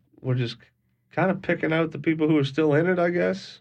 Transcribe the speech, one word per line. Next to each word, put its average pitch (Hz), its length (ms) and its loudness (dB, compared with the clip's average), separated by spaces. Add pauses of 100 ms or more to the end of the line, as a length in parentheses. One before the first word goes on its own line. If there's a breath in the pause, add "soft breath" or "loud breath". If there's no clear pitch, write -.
(200)
we're 131 140 -2
just 123 220 -4 (560 soft breath)
kinda 185 240 0
picking 156 360 -2
out 160 200 0
the 139 60 -8
people 156 300 0
who 160 100 4
are 139 60 2
still 151 300 2
in 165 140 4
it, 180 100 2
I 175 120 2
guess. 180 500 -4